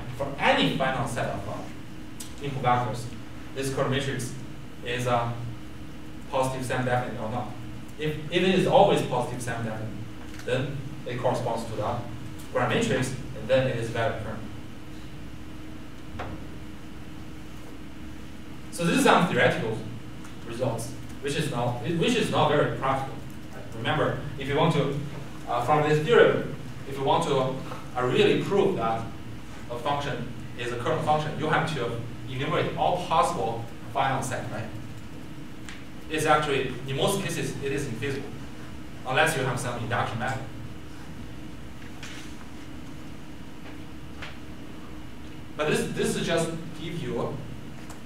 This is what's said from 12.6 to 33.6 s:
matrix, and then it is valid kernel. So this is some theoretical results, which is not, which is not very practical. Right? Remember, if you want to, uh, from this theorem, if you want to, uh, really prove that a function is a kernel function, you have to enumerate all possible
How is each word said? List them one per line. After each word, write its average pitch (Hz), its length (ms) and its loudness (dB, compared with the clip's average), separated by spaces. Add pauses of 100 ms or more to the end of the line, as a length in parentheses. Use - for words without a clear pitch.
matrix, 127 400 2
and - 380 -6
then - 200 6
it 120 80 2
is 113 140 -2
valid - 340 0
kernel. - 160 -6 (4000)
So 170 140 0
this 254 140 6
is 277 40 6
some 208 240 8
theoretical - 500 4 (680)
results, 117 440 -2 (280)
which 143 160 -2
is - 160 0
not, 120 320 0
which 175 320 4
is - 160 2
not 151 180 6
very - 280 4
practical. 135 380 0 (380)
Right? - 100 -8 (140)
Remember, 135 420 2 (200)
if 135 80 -4
you 143 80 2
want 160 200 6
to, 139 220 2 (520)
uh, - 160 2
from 151 220 6
this 151 180 6
theorem, - 500 8 (340)
if 135 80 -6
you 139 60 -2
want - 220 6
to, 139 120 4
uh, 131 180 4 (420)
really 139 440 6
prove - 360 6
that 113 240 2 (680)
a 120 80 -4
function 143 540 -2 (260)
is 120 140 -2
a 117 60 -2
kernel 156 260 0
function, 151 340 4
you 151 120 0
have 156 260 2
to 117 240 -2 (300)
enumerate 143 480 0
all - 300 2
possible - 560 2 (300)